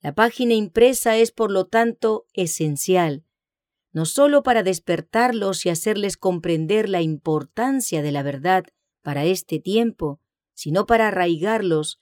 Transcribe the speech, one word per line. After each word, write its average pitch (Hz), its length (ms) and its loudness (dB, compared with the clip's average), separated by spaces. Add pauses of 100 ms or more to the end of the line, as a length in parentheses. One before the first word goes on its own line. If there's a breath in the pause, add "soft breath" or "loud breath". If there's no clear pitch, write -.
La 151 140 -8
página 233 380 2
impresa 226 640 2
es, 226 140 4
por 214 200 -2
lo 190 140 0
tanto, 226 680 -2
esencial, 160 920 -2 (640)
no 160 140 -2
solo 285 380 4
para 226 200 2
despertarlos 190 1000 -2
y 185 40 2
hacerles 202 480 -2
comprender 180 720 0
la 180 120 0
importancia 165 1000 -2
de 147 100 -2
la 143 120 -4
verdad 147 420 0 (360)
para 143 240 -4
este 175 340 -2
tiempo, 190 640 -2 (320)
sino 180 320 -2
para 226 240 2
arraigarlos 175 920 -2